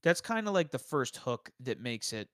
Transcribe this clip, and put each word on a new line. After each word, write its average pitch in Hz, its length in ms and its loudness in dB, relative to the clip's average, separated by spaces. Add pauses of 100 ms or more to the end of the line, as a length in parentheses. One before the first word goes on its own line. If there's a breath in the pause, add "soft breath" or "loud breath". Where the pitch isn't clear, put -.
that's 170 180 6
kinda 220 300 -2
like 175 200 4
the 127 80 -4
first - 400 -2
hook - 320 -4 (100)
that 123 200 -4
makes 117 320 -4
it 107 220 -8